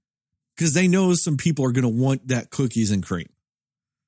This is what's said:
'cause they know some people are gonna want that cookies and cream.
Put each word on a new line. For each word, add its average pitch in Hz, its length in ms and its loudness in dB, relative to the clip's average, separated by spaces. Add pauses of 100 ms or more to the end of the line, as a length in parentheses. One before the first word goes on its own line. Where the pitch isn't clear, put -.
(580)
'cause 165 160 0
they 185 140 4
know 180 260 2
some 160 240 0
people 147 260 -2
are 127 80 0
gonna 127 160 0
want 127 400 -2
that 127 220 -4
cookies 117 400 -2
and 98 160 0
cream. 85 240 -6 (800)